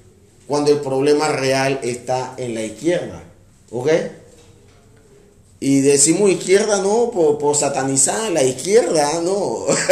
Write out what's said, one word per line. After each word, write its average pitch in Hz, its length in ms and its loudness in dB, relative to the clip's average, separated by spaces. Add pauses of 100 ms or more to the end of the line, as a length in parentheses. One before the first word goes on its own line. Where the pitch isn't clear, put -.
(460)
cuando 147 240 0
el 143 100 4
problema 143 480 2
real 135 540 0
está 123 540 -6
en 120 180 -8
la 110 80 -6
izquierda. 110 600 -4 (480)
¿Ok? 123 200 -2 (1700)
Y 139 220 2
decimos 160 500 4
izquierda 196 520 2
no 220 280 0
por, 151 280 2
por 147 180 0
satanizar, 143 760 -2
la 156 120 0
izquierda 156 800 2
no. 170 440 -4 (260)